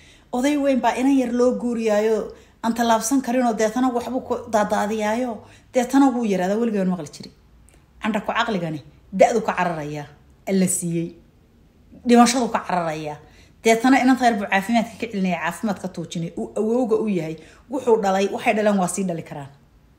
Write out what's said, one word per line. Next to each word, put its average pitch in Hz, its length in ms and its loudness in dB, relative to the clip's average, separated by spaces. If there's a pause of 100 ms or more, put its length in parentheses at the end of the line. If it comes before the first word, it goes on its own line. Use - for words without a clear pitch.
(320)
Oday 277 240 0
weyn 277 240 2
baa 233 160 0
inan 262 220 2
yar 233 140 0
loo 247 280 2
guuriyaayo, 220 720 0 (300)
aan 226 120 0
tallaabsan 233 460 2
karinoo 247 320 0
deetana 220 400 0
waxbuu 240 280 -4
ku 247 140 -6 (160)
daadaadiyaayo, 208 920 -2 (300)
deetana 262 360 4
wuu 240 140 -2
yaraadaa, 190 320 0
weligeen 208 320 0
maqli 170 240 -4
jiray. - 200 -20 (680)
Candha 214 200 -2
ku - 120 -6
caqligani, 175 500 -4 (300)
da'du 214 300 4
ka 208 100 -4
cararayaa, 151 540 -4 (420)
alla 190 180 2
siiyey. 170 480 -4 (920)
Dhimashadu 240 440 6
ka 190 160 -4
cararayaa. 156 520 -4 (460)
Deetana 233 360 4
inanta 254 240 4
yar 233 100 6
buu 202 140 -4
caafimaadka 214 500 0
ka 226 80 -6
celinaya, 190 320 -2
caafimaad 180 420 -4
ka 190 80 -8
tuujinay, 165 480 -8
uu 220 200 -8
awowga 220 400 0
u 220 120 0
yahay. 160 280 -4 (340)
Wuxuu 240 320 2
dhalay, 196 300 2
waxay 240 220 0
dhaleen 208 240 2
waa 180 100 0
sii 196 160 -4
dhali 165 180 -6
karaan. 143 260 -14 (500)